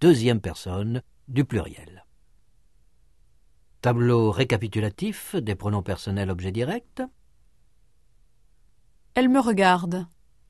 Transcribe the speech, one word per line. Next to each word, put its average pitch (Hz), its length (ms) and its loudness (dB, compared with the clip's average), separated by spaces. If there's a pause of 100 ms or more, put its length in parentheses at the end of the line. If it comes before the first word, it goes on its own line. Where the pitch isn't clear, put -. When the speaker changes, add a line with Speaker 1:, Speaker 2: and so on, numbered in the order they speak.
Speaker 1:
deuxième 120 400 4
personne 101 600 -6 (260)
du 135 160 0
pluriel. - 600 -8 (1800)
Tableau 120 480 4
récapitulatif 110 1040 -4
des 107 180 -2
pronoms 104 280 -2
personnels, 98 480 -4
objet 92 220 -6
direct. 147 500 -6 (2000)
Speaker 2:
Elle 254 160 4
me 269 100 4
regarde. 180 680 2 (440)